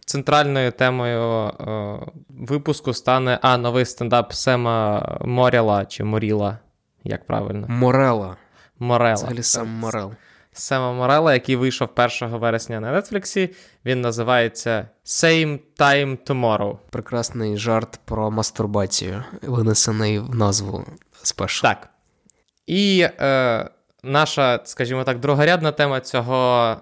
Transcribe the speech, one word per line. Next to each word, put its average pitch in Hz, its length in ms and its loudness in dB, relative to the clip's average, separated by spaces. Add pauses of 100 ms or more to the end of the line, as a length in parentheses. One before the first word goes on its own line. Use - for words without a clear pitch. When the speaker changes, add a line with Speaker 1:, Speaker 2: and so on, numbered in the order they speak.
Speaker 1:
центральною 139 680 2
темою, 123 500 0 (380)
е, 107 380 -6 (300)
випуску 143 680 -4
стане, 127 480 0
а, 127 160 6
новий 120 260 2
стендап 117 480 0
Сема 117 920 0
Моріла, 120 600 4
чи - 180 -8
Моріла, 107 540 0 (460)
як - 220 -8
правильно? 104 420 -4
Speaker 2:
Морела. 123 680 2 (420)
Speaker 1:
Морела. 120 360 2
Speaker 2:
Взагалі, 120 280 -4
Сем 120 220 0
Speaker 1:
Так. 113 100 -8
Speaker 2:
Морел. 113 380 -6 (400)
Speaker 1:
Сема 127 400 -2
Морела, 139 420 4
який 127 220 2
вийшов 123 380 0
першого 117 440 0
вересня 113 420 -2
на 113 200 -6
Нетфліксі, 196 480 -4 (360)
він 127 160 -2
називається 117 880 0 (180)
Same 160 520 2 (200)
Time 139 480 4
Tomorrow. 110 500 0 (140)
Speaker 2:
Прекрасний 113 680 -4
жарт 110 480 -2
про 110 260 -2
мастурбацію, 104 920 -2 (180)
винесений 110 760 0
в 123 160 -6
назву 98 500 0 (380)
спешл. - 400 -4
Speaker 1:
Так. - 260 0 (800)
І, 190 400 2 (140)
е, 131 500 0 (320)
наша, 135 600 2
скажімо 131 400 -4
так, 123 160 -2
другорядна 151 520 2
тема 143 280 0
цього 123 800 0